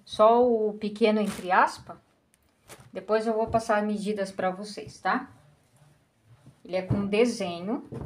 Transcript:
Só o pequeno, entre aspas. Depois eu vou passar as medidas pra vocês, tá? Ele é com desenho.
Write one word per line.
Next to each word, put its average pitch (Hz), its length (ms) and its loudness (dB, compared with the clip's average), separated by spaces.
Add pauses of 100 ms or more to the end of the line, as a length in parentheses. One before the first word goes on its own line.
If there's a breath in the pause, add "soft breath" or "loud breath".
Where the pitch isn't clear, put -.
Só 233 400 6
o 220 300 2
pequeno, 214 460 0
entre 185 320 -4
aspas. 208 440 2 (1000)
Depois 214 320 0
eu 226 80 0
vou 226 140 0
passar 226 320 0
as 214 60 0
medidas 202 460 -4
pra 185 200 -2
vocês, - 480 -14
tá? 233 300 -4 (1300)
Ele 175 120 -8
é 185 80 -2
com 202 220 -2
desenho. 202 800 -2 (220)